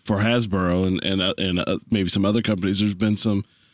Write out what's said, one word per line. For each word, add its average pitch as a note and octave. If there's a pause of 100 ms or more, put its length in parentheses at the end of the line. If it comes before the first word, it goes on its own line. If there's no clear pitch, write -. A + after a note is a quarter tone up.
for G#2+
Hasbro G2
and, F#2
and, F#2+
uh, F#2+
and, F#2
uh, F#2 (140)
maybe G2
some G2
other G#2+
companies, G2
there's G#2
been G#2+
some, G2+ (300)